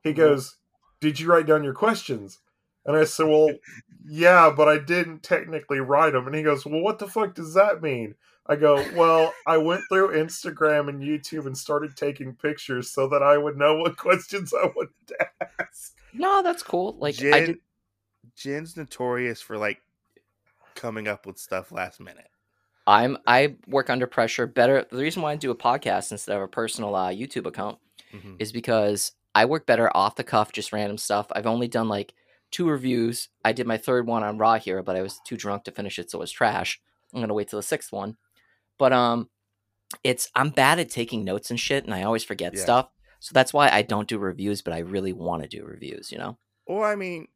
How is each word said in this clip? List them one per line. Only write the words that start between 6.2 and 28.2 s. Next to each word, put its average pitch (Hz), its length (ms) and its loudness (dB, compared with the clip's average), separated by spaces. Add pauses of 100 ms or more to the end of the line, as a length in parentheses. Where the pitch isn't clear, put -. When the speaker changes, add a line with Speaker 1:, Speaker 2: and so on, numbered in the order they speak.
Speaker 1:
And 139 100 -6
he 156 60 -2
goes, 147 240 0
"Well, 156 140 -2
what 208 180 -2
the 202 100 -10
fuck 202 260 -2
does 160 200 -12
that 196 280 4
mean?" 120 320 -6 (320)
I 147 100 2
go, 147 280 6 (100)
"Well, 165 440 4
Speaker 2:
<laughs> - 80 -8
Speaker 1:
I 160 120 4
went 175 300 0
through 190 260 4
Instagram 156 760 0
and 143 140 -10
YouTube 151 440 -6
and 135 120 -8
started 147 380 -4
taking 139 400 -6
pictures 135 540 -6
so 135 180 0
that 143 140 2
I 143 160 8
would 147 180 -2
know 147 200 4
what 165 200 -2
<laughs> - 0 -
questions 185 580 -2
I 185 120 2
wanted - 420 -6
to - 200 -4 (320)
ask." - 340 -14 (180)
Speaker 3:
No, 381 300 0
that's 349 200 -2
cool. 185 360 -4
Like, 147 180 -4 (160)
I 147 80 8
Speaker 2:
Jin, - 0 -
Speaker 3:
did 165 180 -2 (760)
Speaker 2:
Jin's 151 420 -10
notorious 123 640 -4
for, 110 180 -12
like, 107 220 -4 (960)
coming 110 340 -8
up 101 180 -8
with 95 120 -16
stuff 92 340 -10
last 90 280 -10
minute. - 280 -20 (580)
Speaker 3:
I'm, 113 300 4 (100)
I 135 300 4 (100)
work 135 240 -2
under 127 160 -2
pressure 117 400 -2
better. 127 440 4
The 123 120 -8
reason 160 200 -4
why 151 100 -4
I 151 40 -6
do 143 140 -6
a 113 60 -4
podcast 120 560 -2
instead 101 240 -6
of 98 60 -4
a 95 60 -8
personal, 110 460 -6
uh, 92 160 -2
YouTube 107 360 -8
account - 320 -8 (360)
Speaker 2:
Mm-hmm. 95 240 -20